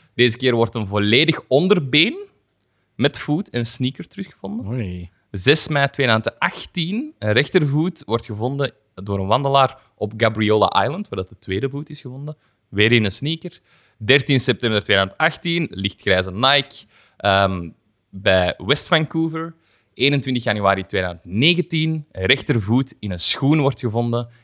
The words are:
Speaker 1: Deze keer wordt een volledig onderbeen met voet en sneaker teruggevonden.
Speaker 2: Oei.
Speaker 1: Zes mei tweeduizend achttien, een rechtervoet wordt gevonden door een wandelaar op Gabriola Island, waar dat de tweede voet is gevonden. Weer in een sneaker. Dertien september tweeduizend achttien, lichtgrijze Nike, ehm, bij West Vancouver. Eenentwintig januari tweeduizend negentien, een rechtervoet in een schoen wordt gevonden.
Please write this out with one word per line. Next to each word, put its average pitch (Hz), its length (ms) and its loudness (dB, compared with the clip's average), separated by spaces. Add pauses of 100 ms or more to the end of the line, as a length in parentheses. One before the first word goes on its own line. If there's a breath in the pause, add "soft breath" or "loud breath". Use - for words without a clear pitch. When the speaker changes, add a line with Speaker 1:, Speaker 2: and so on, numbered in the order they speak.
(140)
Speaker 1:
Deze 120 220 4
keer 123 180 2
wordt 113 200 2
een 110 120 -4
volledig 104 640 2
onderbeen 165 680 2 (800)
met 143 240 0
voet 156 320 -4
en 120 160 -4
sneaker - 420 -4
teruggevonden. 98 580 -12
Speaker 2:
Oei. 92 440 -8 (200)
Speaker 1:
Zes 123 380 2
mei 143 220 2
tweeduizend 117 480 0
achttien, 185 800 -4
een 107 140 0
rechtervoet 147 720 0
wordt 113 200 -2
gevonden 127 460 -4 (220)
door 101 240 -4
een 95 80 -2
wandelaar 135 520 2 (160 soft breath)
op 101 220 -6
Gabriola 107 680 2
Island, 170 240 -6
waar - 100 -8
dat 95 100 -6
de - 100 -20
tweede 98 320 -4
voet 143 200 -12
is 143 100 -14
gevonden. 139 360 -12 (320)
Weer 107 240 4
in 117 120 4
een 98 80 -2
sneaker. 160 480 -6 (380 soft breath)
Dertien 131 420 4
september 110 420 0
tweeduizend 98 380 0
achttien, 170 500 -2
lichtgrijze 92 640 -2
Nike, 135 420 0 (420 soft breath)
ehm, 95 520 0 (420)
bij 95 480 2
West 127 300 -2
Vancouver. 160 640 -2 (400)
Eenentwintig 135 500 0
januari 98 420 0
tweeduizend 90 460 -6
negentien, 160 800 0
een 95 140 -4
rechtervoet 120 720 0
in 101 120 -6
een 107 100 -6
schoen 151 400 2
wordt 135 200 0
gevonden. 120 480 -2 (160 soft breath)